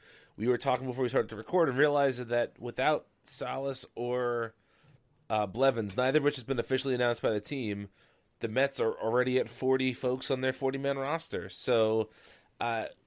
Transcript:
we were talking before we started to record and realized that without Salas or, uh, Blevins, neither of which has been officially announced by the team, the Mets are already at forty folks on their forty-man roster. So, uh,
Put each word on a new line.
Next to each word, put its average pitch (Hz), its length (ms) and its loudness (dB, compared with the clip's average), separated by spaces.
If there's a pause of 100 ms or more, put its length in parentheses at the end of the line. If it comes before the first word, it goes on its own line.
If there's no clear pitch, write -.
(360)
we 110 120 -2
were 123 100 4
talking 131 300 -2
before 127 160 -2
we 123 60 0
started 117 200 0
to 113 60 -10
record 160 340 2
and 123 80 0
realized 139 500 2
that 120 320 0
without 131 460 0 (180)
Salas 135 640 -6 (100)
or, 120 600 -2 (760)
uh, 107 160 2
Blevins, 110 500 0
neither 131 220 2
of 147 60 4
which 143 120 0
has 123 80 -10
been 123 160 -2
officially 131 360 0
announced 123 260 2
by 127 80 2
the 107 100 2
team, 104 500 -4 (500)
the 120 80 -4
Mets 127 320 0
are 113 140 2
already 123 460 2
at 123 80 0
forty 131 460 0
folks 131 360 -2
on 131 120 0
their 131 100 2
forty-man 135 460 -2
roster. 135 500 -6
So, 110 640 2 (500)
uh, 113 260 -2 (220)